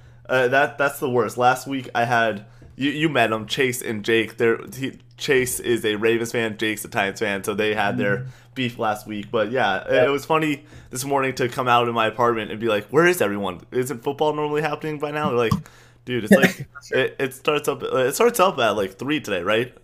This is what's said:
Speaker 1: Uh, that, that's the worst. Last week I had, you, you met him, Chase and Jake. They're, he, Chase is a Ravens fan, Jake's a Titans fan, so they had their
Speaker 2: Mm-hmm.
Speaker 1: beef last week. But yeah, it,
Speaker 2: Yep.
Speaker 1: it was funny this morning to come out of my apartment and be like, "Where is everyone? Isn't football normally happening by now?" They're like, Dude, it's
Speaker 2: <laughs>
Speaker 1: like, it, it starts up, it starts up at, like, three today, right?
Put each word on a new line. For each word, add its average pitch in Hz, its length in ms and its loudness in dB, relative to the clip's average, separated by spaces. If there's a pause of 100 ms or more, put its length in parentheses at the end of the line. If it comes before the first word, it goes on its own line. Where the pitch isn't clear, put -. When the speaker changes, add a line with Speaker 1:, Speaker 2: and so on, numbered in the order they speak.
(280)
Speaker 1:
Uh, 127 200 2
that, 143 300 2
that's 139 220 0
the 143 100 -2
worst. 120 280 0
Last 127 300 2
week 135 260 -6
I 117 120 2
had, 113 400 0 (300)
you, 139 160 -2
you 151 180 0
met 117 220 2
him, 110 140 -2
Chase 127 360 -2
and 107 220 -2
Jake. 113 340 0
They're, 117 220 2 (160)
he, 131 240 -8 (180)
Chase 127 420 0
is 117 260 0
a 107 100 0
Ravens 113 360 0
fan, 110 260 -2
Jake's 107 260 -2
a - 60 -14
Titans 98 300 -2
fan, 98 240 -2
so 107 100 -4
they 107 220 0
had 107 220 0
their 101 200 0
Speaker 2:
Mm-hmm. 131 120 -10 (260)
Speaker 1:
beef 123 240 -6
last 110 280 -2
week. 104 240 -10
But 110 200 0
yeah, 104 320 0
it, - 100 -4
Speaker 2:
Yep. 135 140 4
Speaker 1:
it - 20 0
was 143 160 -2
funny 156 400 0 (240)
this 131 160 -8
morning 135 300 0
to 127 120 0
come 123 200 -4
out 120 200 6
of 117 60 -2
my 113 140 2
apartment 113 440 0
and 104 80 -8
be 113 80 -2
like, 104 200 0
"Where 160 180 4
is 175 160 4
everyone? 101 400 -2 (100)
Isn't 123 320 -4
football 147 300 -2
normally 151 280 -2
happening 151 380 -4
by 147 120 -4
now?" 151 180 -2
They're 120 80 0
like, 117 160 2 (520)
Dude, 123 200 -4
it's - 80 6
Speaker 2:
<laughs> - 0 -
Speaker 1:
like, - 340 4 (240)
it, 127 260 0
it 135 160 -4
starts 147 360 -2
up, 135 120 -4
it 131 320 0
starts 233 260 2
up 180 200 2
at, 113 180 4
like, 98 220 -4
three 143 220 -2
today, 95 200 -2
right? 110 320 0 (100)